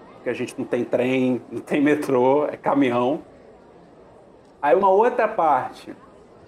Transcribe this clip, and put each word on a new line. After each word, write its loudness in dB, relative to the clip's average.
porque -10
a -4
gente -8
não -6
tem -4
trem, -2
não -10
tem -2
metrô, 2
é -6
caminhão. 0
Aí 4
uma 4
outra 2
parte -2